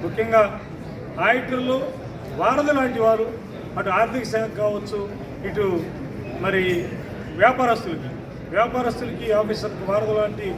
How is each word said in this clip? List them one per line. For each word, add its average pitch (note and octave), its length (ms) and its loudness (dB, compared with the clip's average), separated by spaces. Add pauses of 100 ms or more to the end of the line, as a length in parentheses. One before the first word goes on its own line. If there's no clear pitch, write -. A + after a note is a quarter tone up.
ముఖ్యంగా A3 380 4 (800)
ఆడిటర్లు B3+ 520 2 (600)
వారధి C#4+ 380 4
లాంటి B3 280 2
వారు, A3+ 220 4 (500)
అటు G3 120 0 (100)
ఆర్థిక A3+ 320 2
శాఖ A3 180 0 (120)
కావచ్చు, G#3 380 -2 (500)
ఇటు G3+ 160 0 (800)
మరి F#3+ 200 2 (800)
వ్యాపారస్తులకి, A3+ 680 4 (460)
వ్యాపారస్తులకి A#3 720 0 (120)
ఆఫీసర్లకు G#3 520 -2
వారధి G#3+ 260 2
లాంటి G#3 300 -2 (100)